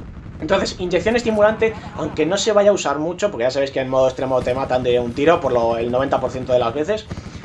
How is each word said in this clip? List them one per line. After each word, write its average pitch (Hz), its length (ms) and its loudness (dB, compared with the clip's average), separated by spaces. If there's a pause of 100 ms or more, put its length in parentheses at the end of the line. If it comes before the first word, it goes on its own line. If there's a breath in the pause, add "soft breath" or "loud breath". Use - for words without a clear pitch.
(400)
Entonces, 190 380 0
inyección 180 360 0
estimulante, 220 600 2 (220 loud breath)
aunque 151 280 -2
no 185 140 0
se 214 140 0
vaya 202 180 6
a - 20 6
usar 147 260 -2
mucho, 175 320 -2
porque 120 140 -2
ya 127 60 2
sabéis 139 200 0
que 135 100 -2
en 131 100 -4
modo 131 160 4
extremo 131 340 0
te 123 140 -2
matan 127 280 0
de 123 160 2
un 120 140 -2
tiro 160 300 4
por 127 100 0
lo, 117 240 2
el 117 140 -2
noventa 135 280 0
por 123 120 -2
ciento 127 240 -2
de 123 40 4
las 117 140 2
veces. 170 320 -4 (400 loud breath)